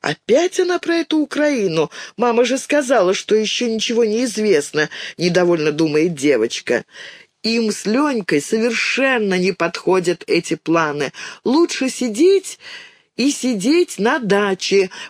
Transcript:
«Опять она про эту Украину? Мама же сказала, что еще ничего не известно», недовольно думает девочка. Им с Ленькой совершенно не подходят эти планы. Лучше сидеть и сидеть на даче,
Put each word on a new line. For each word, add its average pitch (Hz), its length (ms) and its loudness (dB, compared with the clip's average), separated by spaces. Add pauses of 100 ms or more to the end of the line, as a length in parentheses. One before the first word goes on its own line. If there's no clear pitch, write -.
«Опять 302 600 0
она 349 180 0
про 339 180 -2
эту 320 220 -2
Украину? 254 720 0 (260)
Мама 240 280 2
же 254 140 -2
сказала, 240 560 2
что - 200 -2
еще 220 340 0
ничего 226 360 0
не 226 200 0
известно», 185 680 0 (260)
недовольно 175 560 2
думает 156 420 0
девочка. 123 720 0 (580)
Им 226 300 0
с - 140 -6
Ленькой 220 560 0
совершенно 226 960 0
не 185 140 0
подходят 175 760 -2
эти - 280 0
планы. 151 580 -2 (320)
Лучше 277 440 2
сидеть 262 720 0 (580)
и 262 140 2
сидеть 262 680 0
на 247 200 2
даче, 196 720 0 (200)